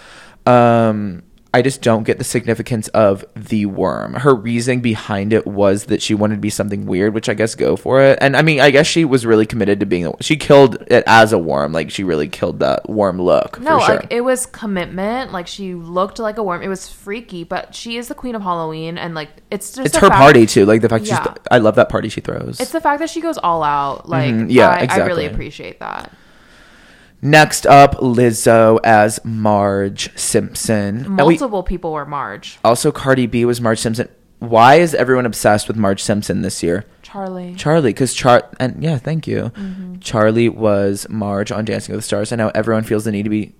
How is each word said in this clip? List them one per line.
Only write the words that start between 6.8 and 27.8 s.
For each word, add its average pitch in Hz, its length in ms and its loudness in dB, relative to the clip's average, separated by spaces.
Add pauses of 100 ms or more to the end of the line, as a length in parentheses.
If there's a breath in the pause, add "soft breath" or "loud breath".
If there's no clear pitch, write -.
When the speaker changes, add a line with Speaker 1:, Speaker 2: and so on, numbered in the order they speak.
Speaker 1:
weird, 101 280 -2
which 110 140 -6
I 110 60 -2
guess 107 200 -2
go 78 220 0
for 131 240 0
it. 135 200 6
And 139 160 2
I 147 60 4
mean, 156 160 2
I 143 120 6
guess 139 180 4
she 165 160 0
was 127 200 0
really 110 220 4
committed 101 340 -2
to 101 60 -2
being, 90 200 -2
a, 76 140 -6
she - 160 -2
killed 139 540 6
it 120 160 4
as 110 260 6
a 104 60 4
worm. 73 340 -2
Like, 82 200 -4
she 101 100 -6
really 80 240 -2
killed - 320 -6
that 69 320 0
worm 98 320 0
look, 85 380 0
Speaker 2:
No, 294 180 0
Speaker 1:
for 214 80 2
sure. - 120 2
Speaker 2:
like, - 120 -10
it 233 120 -4
was 254 240 -2
commitment. 202 840 -8
Like, 175 160 -10
she 185 280 -12
looked 175 440 -6
like 214 200 -6
a 226 40 -4
worm. 180 200 -6
It 196 60 -8
was 190 200 -10
freaky, 202 560 -14
but - 280 -10
she 233 260 -12
is 240 100 -10
the - 80 -12
queen 247 180 -10
of 214 80 -10
Halloween, 165 560 -8
and, 170 160 -10
like, 151 140 -10 (220)
it's 202 240 -10
just 262 120 -6
Speaker 1:
It's - 80 -4
Speaker 2:
the 320 60 -2
Speaker 1:
her 202 80 6
Speaker 2:
fact 220 100 4
Speaker 1:
party 139 280 8
too. 101 200 4
Like, 110 140 4
the 113 80 2
fact 110 160 -2
she's 107 80 -6
Speaker 2:
Yeah. - 120 -2
Speaker 1:
th-, - 120 -8 (160)
I 123 60 6
love 107 180 2
that 120 140 4
party 107 180 -4
she - 140 -10
throws. - 360 -10
Speaker 2:
It's 262 140 -8
the 320 80 -4
fact 294 180 -2
that 320 120 -6
she 330 100 -10
goes 311 180 -6
all 165 240 -2
out. 143 460 -4
Like, 131 260 -2
Speaker 1:
Mm-hmm. 113 160 -2
Yeah, 123 200 6
Speaker 2:
I, 175 80 0
I - 20 -4
Speaker 1:
exactly. - 260 0
Speaker 2:
really 170 200 -4
appreciate - 520 -12
that. 50 320 -12 (1160 soft breath)
Speaker 1:
Next 147 440 4
up, 139 300 8